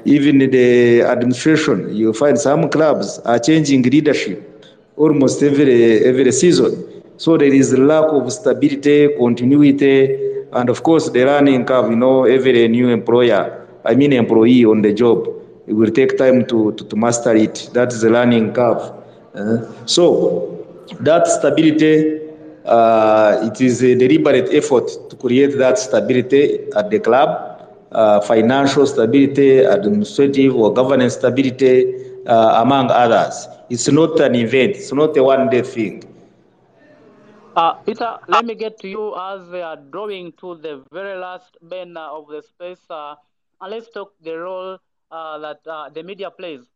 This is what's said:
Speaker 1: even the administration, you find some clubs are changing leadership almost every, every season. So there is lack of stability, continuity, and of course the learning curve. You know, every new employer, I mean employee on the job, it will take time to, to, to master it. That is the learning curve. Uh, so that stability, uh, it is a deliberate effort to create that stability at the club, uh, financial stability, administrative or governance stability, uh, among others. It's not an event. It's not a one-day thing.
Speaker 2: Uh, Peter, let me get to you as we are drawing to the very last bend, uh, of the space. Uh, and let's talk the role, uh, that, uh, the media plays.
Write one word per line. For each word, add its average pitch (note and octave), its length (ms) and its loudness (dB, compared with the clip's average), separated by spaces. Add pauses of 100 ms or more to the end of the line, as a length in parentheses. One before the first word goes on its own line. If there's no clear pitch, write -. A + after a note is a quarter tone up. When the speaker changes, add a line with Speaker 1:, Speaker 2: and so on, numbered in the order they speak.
Speaker 1:
even C#3 340 2
the B2 640 4
administration, B2 920 -2
you A2 180 0
find C#3+ 260 0
some D3+ 300 0
clubs C#3 520 -2
are A#2 180 0
changing C#3 440 2
leadership C3 800 -2 (320)
almost D3+ 460 0
every, B2+ 640 4
every B2+ 280 2
season. C3+ 680 0 (140)
So D#3+ 200 0
there C#3+ 160 2
is C3+ 240 2
lack D3+ 280 2
of C3 280 -2
stability, C#3+ 840 0
continuity, C3+ 1400 2
and B2 160 -2
of A#2+ 140 -2
course E3 280 2
the B2+ 140 2
learning C#3 400 2
curve. B2 260 0
You A#2 60 0
know, C3 280 2
every B2 440 2
new B2 200 0
employer, A#2 760 0 (180)
I A#2 100 0
mean C#3+ 180 2
employee A2+ 520 4
on G#2+ 180 2
the G#2 100 2
job, A#2 340 0 (400)
it - 60 -6
will A2 180 0
take C3 280 0
time B2+ 280 2
to, G#2+ 260 -2
to, - 120 -12
to - 120 -10
master A#2 380 -2
it. - 380 -2
That B2 200 -2
is A2 100 -8
the A2+ 80 2
learning A#2 420 0
curve. A#2+ 400 -2 (420)
Uh, G#2+ 520 -8
so - 800 -2 (340)
that D3 260 2
stability, D#3 960 0 (440)
uh, A2 840 2
it A2 100 -8
is B2 220 0
a B2+ 120 4
deliberate C3 580 2
effort C#3 360 0 (200)
to - 80 -20
create C3+ 420 0
that C3 200 2
stability B2 1000 0
at G#2 140 -4
the G#2+ 100 0
club, - 680 -2 (240)
uh, G#2+ 280 2
financial C3 680 2
stability, C3+ 720 2
administrative B2+ 960 0
or G#2+ 180 2
governance B2+ 420 0
stability, B2+ 800 0 (320)
uh, A2+ 360 2
among B2+ 280 0
others. A2+ 580 0 (220)
It's A#2+ 180 -6
not D#3+ 320 2
an B2 140 0
event. A#2+ 420 0
It's - 160 -14
not D3 240 0
a C3+ 60 2
one-day B2+ 400 0
thing. - 420 -8 (1500)
Speaker 2:
Uh, E3 180 -2
Peter, A3+ 440 -10 (100)
let A3 160 -2
me A#3 100 -10
get G#3+ 260 -12
to F#3+ 80 -16
you G#3 280 -10
as F#3 320 -14
we F3+ 120 -12
are D#3+ 160 -12
drawing F3 560 -14
to F3 240 -18
the D3 360 -16
very G3 260 -14
last F3+ 440 -18
bend, F3 340 -18
uh, D#3 200 -16
of D3 120 -20
the D3+ 140 -16
space. F3+ 480 -20
Uh, D3 240 -16 (460)
and F#3 100 -16
let's A3+ 200 -16
talk G3+ 220 -16 (100)
the D#3+ 100 -14
role, F#3 460 -14 (320)
uh, D#3+ 280 -16
that, D3+ 280 -16
uh, D3+ 220 -16
the D#3 140 -18
media F#3 280 -16
plays. D#3+ 320 -18 (140)